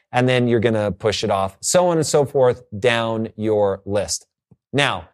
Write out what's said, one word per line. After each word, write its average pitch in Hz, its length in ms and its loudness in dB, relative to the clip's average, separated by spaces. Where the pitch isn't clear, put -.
And 123 160 2
then 123 200 2
you're 117 120 2
gonna 107 320 0
push 107 320 -4
it 107 80 -2
off, 98 300 -2
so 180 260 2
on 170 100 0
and 156 80 0
so 147 200 2
forth 123 380 0
down 113 580 0
your 104 500 0
list. 98 420 -4
Now, 117 380 -2